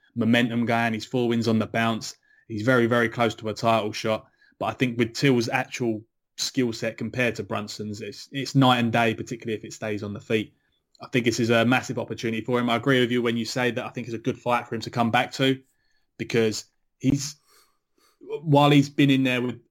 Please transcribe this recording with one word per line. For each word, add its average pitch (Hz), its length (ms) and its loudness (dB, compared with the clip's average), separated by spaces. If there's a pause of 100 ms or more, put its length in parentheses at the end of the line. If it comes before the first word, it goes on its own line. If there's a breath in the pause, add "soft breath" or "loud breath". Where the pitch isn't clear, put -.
(160)
momentum 117 500 2
going. 117 280 0
He's 107 120 -8
four 123 220 -2
wins 117 200 0
on 110 120 2
the 104 80 -2
bounce. 113 480 -2 (320 soft breath)
He's 107 160 -8
very, 120 240 4
very 117 200 2
close 113 280 -2
to 107 140 -8
a 104 40 -6
title 110 380 0
shot. 110 340 -4 (320 soft breath)
But 98 80 -6
I 110 80 -4
think 120 240 -2
with 117 160 0
Till's 123 340 2
actual 120 540 -4 (360)
skill 123 360 -2
set 110 240 -6
compared 117 380 -2
to 110 80 -6
Brunson's, 107 580 -8
it's, 101 300 -14
it's 139 240 -6
night 127 240 6
and 117 120 2
day, 117 220 2
particularly 113 420 -8
if 104 80 -12
it 110 100 -14
stays 107 280 -8
on 104 120 -8
the 104 60 -12
feet. 110 360 -4 (440)
I - 100 -16
think 120 160 0
this 117 140 0
is 117 120 0
a 113 140 4
massive 120 340 0
opportunity 113 420 -6
for 123 180 -2
him. 120 80 -2
I 120 100 0
agree 127 220 2
with 120 120 2
you 123 100 0
when 117 160 0
you 113 80 -4
say 123 240 -2
that 113 160 -6
I 95 40 -12
think 120 180 -12
it's 117 80 -8
a 110 40 -10
good - 200 -6
fight 120 280 -2
for - 60 -8
him 113 80 -6
to - 80 -12
come 113 220 0
back 123 220 0
to, 135 280 0 (560)
because 113 480 0 (320)
he's, 131 380 0 (1040 soft breath)
while 143 300 6
he's 143 180 6
been 139 220 4
in 131 100 4
there 127 220 0
with 117 160 -6 (120)